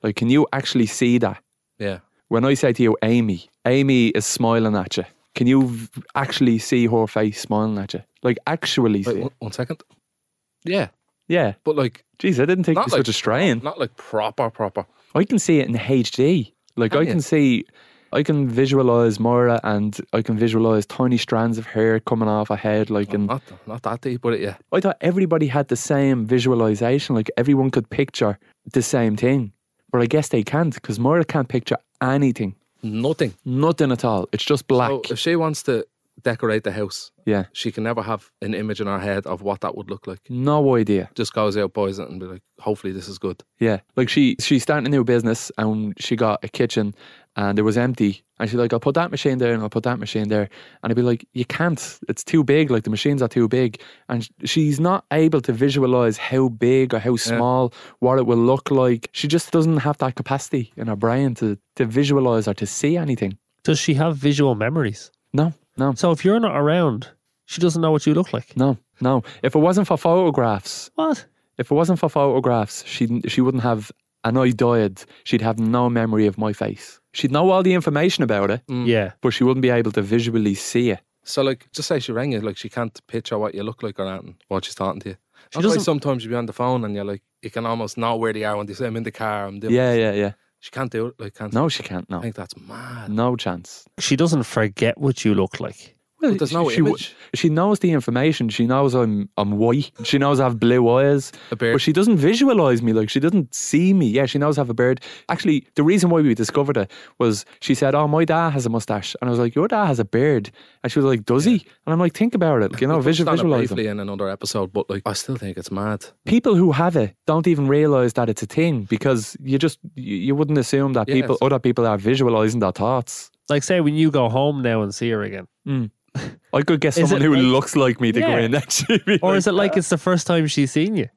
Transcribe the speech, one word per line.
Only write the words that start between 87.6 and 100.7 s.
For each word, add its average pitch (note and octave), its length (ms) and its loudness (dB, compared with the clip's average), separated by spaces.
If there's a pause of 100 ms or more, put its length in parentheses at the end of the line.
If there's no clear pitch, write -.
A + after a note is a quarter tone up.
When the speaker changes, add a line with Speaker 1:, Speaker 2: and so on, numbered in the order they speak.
Speaker 2:
almost A2+ 320 -6
know A#2 180 -2
where A2+ 160 0
they A2 120 -6
are G#2 120 -2
when G#2 100 -6
they G2+ 80 -12
say, B2+ 120 -6
"I'm A2+ 100 -6
in A#2 60 -6
the A2 80 -8
car, G#2+ 360 -6
I'm G2 120 -12
doing A2 160 -2
Speaker 1:
Yeah, B2 180 2
Speaker 2:
this." A#2 80 2
Speaker 1:
yeah, A2 120 0
yeah. G2+ 200 -2 (280)
Speaker 2:
She - 100 -20
can't B2+ 220 -8
do A2+ 140 -4
it, A#2+ 120 -12
like, G2+ 160 -14
can't G#2 200 -12
Speaker 1:
No, C#3+ 140 2
she - 140 -6
can't, - 280 -10
no. F#2 80 -6
Speaker 2:
I - 40 -10
think A2+ 140 -8
that's F#2 200 -14
mad. A#2+ 540 -14
Speaker 1:
No A#2 240 0
chance. F2+ 520 -10 (120)
Speaker 3:
She - 160 0
doesn't D#3 300 2
forget A2 540 -2
what - 260 -2
you G#2+ 100 4
look G2 240 -2
like. - 380 -12 (260)
Speaker 1:
Well, C#4 100 4
Speaker 2:
But F#3+ 80 0
there's C#3 100 -2
Speaker 1:
she, D3+ 60 -6
Speaker 2:
no E3+ 120 2
Speaker 1:
she - 80 0
w-, D#3 140 4
Speaker 2:
image. - 240 -6 (200)
Speaker 1:
she - 140 2
knows F3+ 300 2
the F3 140 2
information. B2+ 580 0
She A#2 160 0
knows C3 280 2
I'm, G#2+ 440 2
I'm G#2 180 0
white. A#2 340 2 (140)
She - 140 0
knows C#3 200 2
I C3+ 60 2
have A#2 160 0
blue A#2+ 300 4